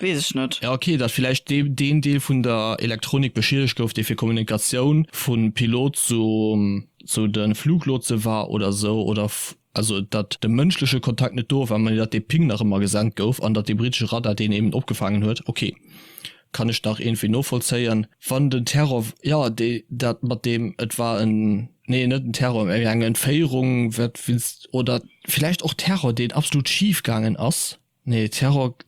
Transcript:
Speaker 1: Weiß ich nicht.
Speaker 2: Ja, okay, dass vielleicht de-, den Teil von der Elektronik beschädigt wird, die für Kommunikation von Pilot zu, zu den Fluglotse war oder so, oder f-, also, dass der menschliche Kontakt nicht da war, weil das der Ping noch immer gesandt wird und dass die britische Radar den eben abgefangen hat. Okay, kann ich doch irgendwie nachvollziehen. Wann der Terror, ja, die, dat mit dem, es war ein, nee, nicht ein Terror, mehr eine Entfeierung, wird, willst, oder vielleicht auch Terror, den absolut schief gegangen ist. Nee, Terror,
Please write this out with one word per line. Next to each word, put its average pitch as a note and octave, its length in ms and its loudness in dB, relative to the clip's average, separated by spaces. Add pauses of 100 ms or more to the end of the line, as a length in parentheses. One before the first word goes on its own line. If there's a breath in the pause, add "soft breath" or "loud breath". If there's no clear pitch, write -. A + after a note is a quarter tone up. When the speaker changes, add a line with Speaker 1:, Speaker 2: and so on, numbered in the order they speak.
Speaker 1:
Weiß F#3 200 -2
ich - 140 -4
nicht. C3 280 -4
Speaker 2:
Ja, B2 100 -2
okay, D3 260 0
dass A#2+ 140 0
vielleicht C3 360 -2
de-, C#3+ 220 2
den C#3+ 320 2
Teil C#3+ 180 2
von C3 220 0
der A2+ 380 0
Elektronik A#2 520 0
beschädigt C3 460 0
wird, A#2 180 -2
die A2 80 0
für A2 120 -2
Kommunikation A#2 960 2
von A2+ 420 0
Pilot B2 420 0
zu, A2 880 2 (220)
zu A2 220 0
den G#2+ 260 2
Fluglotse C3 720 0
war A2 240 -2
oder G2 220 0
so, G#2+ 300 0
oder G#2+ 220 0
f-, - 320 -6 (160)
also, G2+ 300 -2
dass G#2 260 -4 (140)
der A2 80 0
menschliche C3+ 500 0
Kontakt B2+ 340 -2
nicht A#2+ 160 -4
da C#3+ 60 2
war, A2 260 0
weil A2 140 2
das A2 140 0
der A2 100 -2
Ping D#3+ 280 2
noch G#2 120 0
immer G2+ 200 2
gesandt G#2 380 0
wird A2 220 0
und A2 140 0
dass G#2 100 0
die G#2+ 80 -2
britische A2+ 400 -2
Radar A2+ 220 -2
den G#2+ 180 0
eben G#2 220 0
abgefangen G#2 500 -2
hat. A2 240 0
Okay, - 260 -4 (800 loud breath)
kann A2+ 160 -2
ich A2+ 140 -2
doch G#2+ 180 -2
irgendwie G#2+ 300 0
nachvollziehen. A#2 760 0 (220)
Wann C3+ 220 2
der B2 160 0
Terror, C3+ 400 2 (160)
ja, C#3+ 260 2
die, A2+ 400 -2
dat A#2+ 340 -4
mit A#2+ 220 -2
dem, A#2 320 -2
es A2+ 220 -6
war A#2 200 0
ein, G#2+ 520 2 (160)
nee, B2+ 200 2
nicht C3 180 0
ein A#2+ 100 -4
Terror, A#2+ 320 0
mehr A2 240 2
eine A2+ 160 2
Entfeierung, C3 880 2
wird, A#2 320 -2
willst, - 440 -2
oder B2 280 0 (260)
vielleicht E3+ 360 0
auch D#3+ 100 -2
Terror, F3 400 0
den A#2+ 200 -2
absolut D3 360 0
schief G3 340 2
gegangen A2 340 0
ist. - 420 -2 (260)
Nee, A2+ 240 2
Terror, C3 480 2 (120)